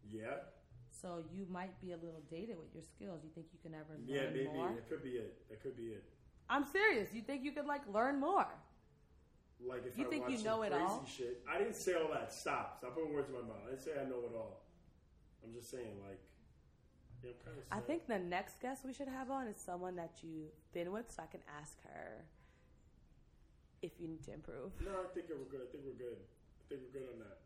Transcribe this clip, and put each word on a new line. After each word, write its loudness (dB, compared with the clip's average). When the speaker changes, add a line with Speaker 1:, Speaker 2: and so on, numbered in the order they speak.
Speaker 1:
Yeah. -2
Speaker 2:
So -4
you -4
might -4
be -6
a -4
little -6
dated -4
with -12
your -10
skills. -8
You -8
think -8
you -18
can -8
ever -8
Speaker 1:
Yeah, 2
Speaker 2:
learn 0
Speaker 1:
maybe. 2
Speaker 2:
more? 2
Speaker 1:
It -4
could 0
be -2
it. -2
It -12
could -2
be -4
it. -6
Speaker 2:
I'm 6
serious. 6
You -2
think 0
you 2
could, 0
like, 2
learn 6
more? 8
Speaker 1:
Like, -2
if -4
Speaker 2:
You 4
Speaker 1:
I 2
Speaker 2:
think 4
Speaker 1:
watch 4
Speaker 2:
you 4
Speaker 1:
some 2
Speaker 2:
know 6
it 4
Speaker 1:
crazy 6
Speaker 2:
all? 4
Speaker 1:
shit. -2
I 4
didn't 6
say 6
all 8
that. 0
Stop. 0
Stop -4
putting 4
words 4
in -2
my -2
mouth. -4
I -6
didn't -4
say -2
I 2
know 0
it -2
all. -4
I'm -10
just -8
saying, -4
like, -10
yeah, -6
I'm -12
kinda -8
Speaker 2:
I 2
Speaker 1:
sad. -2
Speaker 2:
think 2
the 4
next 0
guest -2
we -4
should -4
have -2
on 2
is -2
someone -2
that -4
you've -6
been 2
with, -2
so -6
I -8
can -10
ask -12
her -8
if -2
you -4
need -4
to -10
improve. -8
Speaker 1:
No, -2
I 0
think -4
we're -2
good. -4
I -10
think -10
we're -4
good. -4
I -18
think -4
we're -6
good -6
on -10
that. -12